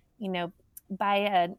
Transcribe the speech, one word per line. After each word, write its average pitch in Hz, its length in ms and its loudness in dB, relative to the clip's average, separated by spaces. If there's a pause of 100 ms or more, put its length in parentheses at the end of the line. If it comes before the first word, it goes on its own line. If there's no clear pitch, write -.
(180)
you 202 120 -6
know, 175 220 -2 (380)
buy 202 280 0
a, 196 420 2